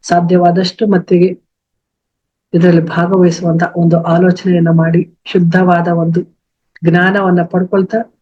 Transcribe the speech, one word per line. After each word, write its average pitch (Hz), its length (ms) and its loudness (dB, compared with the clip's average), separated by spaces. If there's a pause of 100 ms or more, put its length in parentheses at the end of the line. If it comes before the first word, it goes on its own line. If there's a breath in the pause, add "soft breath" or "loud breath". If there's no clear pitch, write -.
ಸಾಧ್ಯವಾದಷ್ಟು 175 840 0
ಮಟ್ಟಿಗೆ 185 540 0 (1120)
ಇದರಲ್ಲಿ 170 260 4
ಭಾಗವಹಿಸುವಂತ 175 840 0 (140)
ಒಂದು 170 260 0
ಆಲೋಚನೆಯನ್ನ 175 680 0
ಮಾಡಿ, 165 460 0 (100)
ಶುದ್ಧವಾದ 175 640 0
ಒಂದು 170 340 -2 (640)
ಜ್ಞಾನವನ್ನ 180 580 0
ಪಡ್ಕೊಳ್ತಾ 190 800 -4